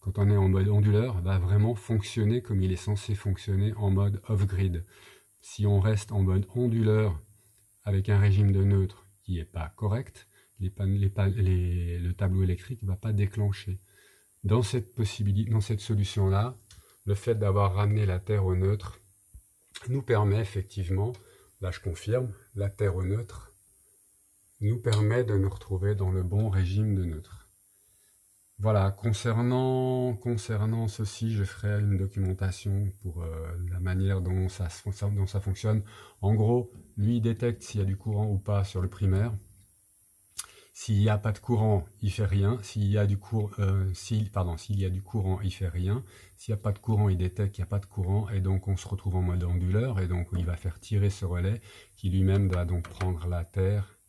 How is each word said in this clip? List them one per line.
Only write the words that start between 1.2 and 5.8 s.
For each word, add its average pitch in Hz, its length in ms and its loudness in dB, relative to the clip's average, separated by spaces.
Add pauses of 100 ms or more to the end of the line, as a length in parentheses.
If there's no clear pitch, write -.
va 95 160 0
vraiment 101 360 2
fonctionner 113 680 0
comme 101 220 0
il 92 80 2
est 90 60 0
censé 104 400 -4
fonctionner 98 580 0
en 104 160 0
mode 98 380 2
off-grid. 95 560 0 (560)
Si - 260 -4
on 101 140 4